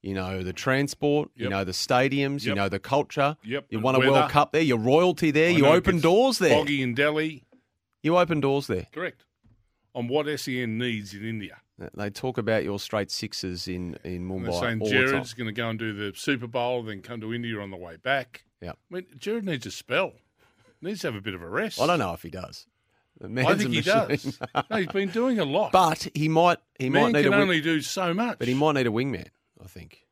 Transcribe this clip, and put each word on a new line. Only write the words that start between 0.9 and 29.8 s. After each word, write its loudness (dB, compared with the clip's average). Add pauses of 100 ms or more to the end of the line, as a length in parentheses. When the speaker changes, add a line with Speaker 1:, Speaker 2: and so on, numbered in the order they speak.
Speaker 1:
you -8
Speaker 2:
Yep. -2
Speaker 1:
know 0
the -4
stadiums, 0
you -2
Speaker 2:
Yep. 0
Speaker 1:
know 0
the -4
culture. 0
Speaker 2:
Yep. -8
Speaker 1:
You -4
Speaker 2:
The -2
Speaker 1:
won 2
a 8
World 6
Speaker 2:
weather. 6
Speaker 1:
Cup 4
there. 4
You're 4
royalty 4
there. 4
Speaker 2:
I 4
Speaker 1:
You 6
Speaker 2:
know 8
it 8
Speaker 1:
open 2
Speaker 2:
gets 0
Speaker 1:
doors 4
there. 6
Speaker 2:
foggy 0
in -2
Delhi. 0 (580)
Speaker 1:
You 4
open 4
doors 0
there. -4
Speaker 2:
Correct. -10 (720)
On -4
what 0
S -6
E -4
N -4
needs -4
in -14
India. -10 (380)
Speaker 1:
They -6
talk -6
about 0
your -4
straight -4
sixes -8
in, -8
in -8
Speaker 2:
And -6
they're -4
Speaker 1:
Mumbai -2
Speaker 2:
saying -2
Speaker 1:
all -2
the 0
time. 4
Speaker 2:
Jared's -2
gonna -8
go -4
and -4
do -4
the -8
Super -4
Bowl, -2
then -12
come -14
to -8
India -6
on -10
the -12
way -16
back. -2 (180)
Speaker 1:
Yep. -12 (140)
Speaker 2:
I -12
mean, -10 (120)
Jared -6
needs -4
a -8
spell. -4 (680)
Needs -8
to -4
have -4
a -8
bit -6
of -10
a -14
rest. -4
Speaker 1:
I 4
don't 4
know -2
if -12
he -12
does. -14 (520)
The -14
man's 0
Speaker 2:
I 4
think -2
Speaker 1:
a -2
Speaker 2:
he 0
Speaker 1:
machine. 2
Speaker 2:
does. -4 (300)
No, -4
he's -2
been -2
doing 0
a 2
lot. 0
Speaker 1:
But 4
he 0
might, 4 (180)
he -2
Speaker 2:
Man 4
Speaker 1:
might 4
need 4
Speaker 2:
can 4
Speaker 1:
a 4
wing-, 4
Speaker 2:
only 2
do 0
so -2
much. -2
Speaker 1:
but -2
he 0
might 2
need 2
a 2
wingman, -2 (340)
I -20
think. -20